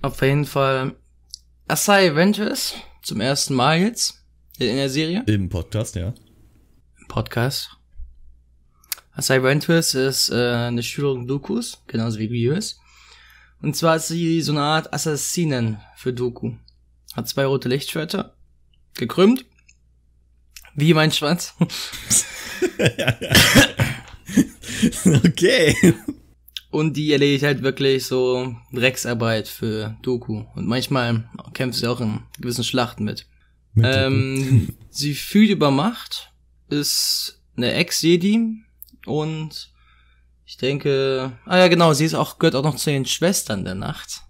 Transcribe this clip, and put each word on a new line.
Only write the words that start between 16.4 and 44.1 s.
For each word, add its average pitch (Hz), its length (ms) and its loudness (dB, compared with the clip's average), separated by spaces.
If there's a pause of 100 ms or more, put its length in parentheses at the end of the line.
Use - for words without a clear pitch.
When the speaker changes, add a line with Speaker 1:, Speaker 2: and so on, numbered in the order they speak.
Speaker 1:
Hat 117 140 -8
zwei 139 160 0
rote 135 240 0
Lichtschwerter. 156 680 -4 (600)
Gekrümmt. 196 500 4 (1300)
Wie 151 180 4
mein 156 180 4
Schwanz. - 480 -2
<laughs> - 40 4 (960)
Speaker 2:
<laughs> - 1300 2 (1300)
Okay. 170 500 4 (960)
Speaker 1:
Und 156 260 -2
die 151 140 0
erledigt 143 320 4
halt 143 180 0
wirklich 135 440 0
so 127 500 0 (160)
Drecksarbeit 117 760 -2
für 107 540 -6
Dooku. 120 420 -4 (120)
Und - 120 -6
manchmal 120 600 -2 (240)
kämpft 127 260 -4
sie 117 80 -2
auch 120 140 -2
in 113 200 -4 (180)
gewissen 120 240 -6
Schlachten 120 400 -4
mit. 107 240 -8 (460)
Speaker 2:
Mit 113 120 4
Dooku. 131 120 2
Speaker 1:
Ähm, 135 720 2 (120)
<laughs> - 80 -20
sie 143 240 -4
fühlt 208 380 4
über 156 200 2
Macht, 170 600 -4 (380)
ist - 720 -4 (160)
eine 120 180 -2
Ex-Jedi 185 840 2 (500)
und 156 680 -6 (720)
ich - 120 -20
denke, 135 760 -2 (120)
ah 180 120 0
ja 185 100 8
genau, 170 260 6
sie 143 120 2
ist 160 100 -2
auch, - 240 -4
gehört 160 160 4
auch 135 80 -2
noch 156 120 0
zu - 140 -4
den 135 160 0
Schwestern 160 580 -2
der 92 120 -6
Nacht. - 540 -10